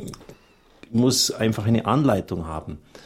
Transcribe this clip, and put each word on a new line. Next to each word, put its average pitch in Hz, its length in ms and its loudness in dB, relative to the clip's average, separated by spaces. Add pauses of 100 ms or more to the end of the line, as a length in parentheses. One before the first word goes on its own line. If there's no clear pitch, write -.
(920)
muss 127 400 2
einfach 110 340 -2
eine 113 200 2
Anleitung 101 640 0
haben. 78 300 -10 (280)